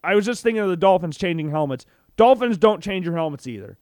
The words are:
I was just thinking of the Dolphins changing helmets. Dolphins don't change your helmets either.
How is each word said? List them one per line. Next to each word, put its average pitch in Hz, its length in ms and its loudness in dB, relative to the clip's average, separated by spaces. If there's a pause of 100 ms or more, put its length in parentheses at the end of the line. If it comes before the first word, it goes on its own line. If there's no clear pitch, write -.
I 180 100 0
was 208 120 2
just 240 160 -6
thinking 226 200 0
of 196 60 0
the 180 80 -2
Dolphins 175 400 2
changing 165 340 -4
helmets. 147 360 -4 (320)
Dolphins 233 400 4
don't 208 240 2
change 190 240 -4
your 170 100 -4
helmets 156 300 -6
either. 104 360 -14